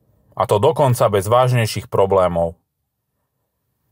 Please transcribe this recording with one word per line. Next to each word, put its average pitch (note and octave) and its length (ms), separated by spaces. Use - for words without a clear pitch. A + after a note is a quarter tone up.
A F#2+ 80
to G#2 160
dokonca C3+ 480
bez G2 160
vážnejších A#2+ 640
problémov. F2+ 680